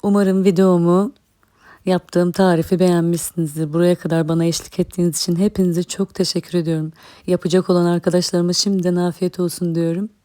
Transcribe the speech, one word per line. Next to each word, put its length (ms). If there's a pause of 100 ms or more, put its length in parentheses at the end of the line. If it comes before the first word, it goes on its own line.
Umarım 420
videomu, 680 (720)
yaptığım 460
tarifi 460
beğenmişsinizdir. 960
Buraya 220
kadar 340
bana 160
eşlik 340
ettiğiniz 380
için 200
hepinize 460
çok 320
teşekkür 440
ediyorum. 340 (340)
Yapacak 440
olan 140
arkadaşlarıma 680
şimdiden 440
afiyet 440
olsun 340
diyorum. 340 (160)